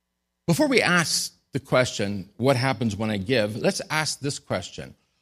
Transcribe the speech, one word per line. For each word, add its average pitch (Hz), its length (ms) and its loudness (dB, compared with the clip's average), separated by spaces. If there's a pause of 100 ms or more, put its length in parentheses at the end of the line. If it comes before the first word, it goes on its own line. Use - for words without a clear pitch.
(460)
Before 294 220 2
we 262 120 4
ask - 540 0 (200)
the 135 60 -2
question, 104 760 0
"What 131 180 4
happens 120 400 0
when 107 140 -2
I 104 80 -2
give?" 107 380 0
let's 190 340 -2
ask 151 300 -4
this 139 180 -6
question. 90 560 -8 (280)